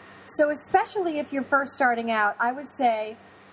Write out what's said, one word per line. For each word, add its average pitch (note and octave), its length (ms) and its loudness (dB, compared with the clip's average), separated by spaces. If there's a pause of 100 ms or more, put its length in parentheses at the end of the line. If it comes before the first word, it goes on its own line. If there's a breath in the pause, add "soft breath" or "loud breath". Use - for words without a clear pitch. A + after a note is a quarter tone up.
(260)
So D4 240 2
especially E4+ 680 0
if D4 140 -6
you're C4+ 120 -2
first C#4 300 0
starting A#3 360 2
out, G#3 300 2
I A#3+ 120 2
would C#4 180 -10
say A3 460 0 (360)